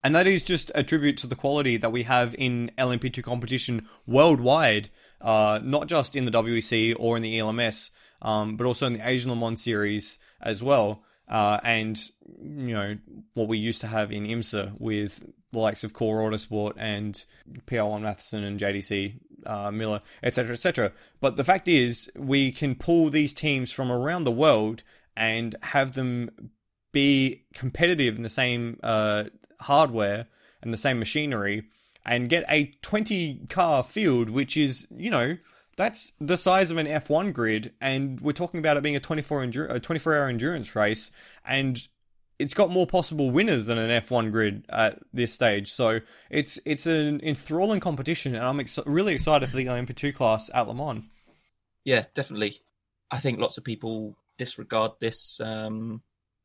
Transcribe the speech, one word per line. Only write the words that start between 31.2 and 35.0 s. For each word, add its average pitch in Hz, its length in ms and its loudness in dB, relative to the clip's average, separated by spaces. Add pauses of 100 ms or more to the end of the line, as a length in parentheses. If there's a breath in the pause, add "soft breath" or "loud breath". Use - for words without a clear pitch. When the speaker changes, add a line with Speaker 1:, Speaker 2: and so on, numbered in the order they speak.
Speaker 1:
and 120 240 -2
get 160 200 2
a 147 340 2
twenty 196 640 -4
car 160 360 2
field, 127 460 2
which 131 260 -2
is, 143 300 0 (100)
you 190 140 -6